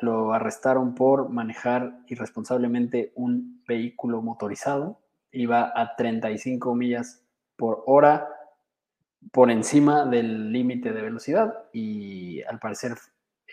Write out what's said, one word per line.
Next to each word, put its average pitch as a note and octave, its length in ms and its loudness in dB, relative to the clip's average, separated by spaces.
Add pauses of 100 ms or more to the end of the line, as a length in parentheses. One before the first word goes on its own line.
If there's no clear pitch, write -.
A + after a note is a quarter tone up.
lo A2+ 320 0
arrestaron B2 600 0
por C3+ 360 4
manejar A#2+ 760 -4
irresponsablemente A#2+ 1080 -2
un B2 520 -4
vehículo A#2 540 -4
motorizado. A#2 800 -6 (320)
Iba A#2+ 420 0
a A2+ 220 -2
treinta A2+ 340 -2
y G#2+ 80 -4
cinco B2+ 360 -4
millas A#2+ 480 -4 (340)
por A2+ 300 -2
hora D3 420 6 (1040)
por B2+ 180 8
encima D3 560 4
del A2+ 460 -2
límite B2 400 -2
de A2 100 -6
velocidad D3 720 -2
y, G2 720 -8
al A2+ 160 -10
parecer, A#2 380 -8 (560)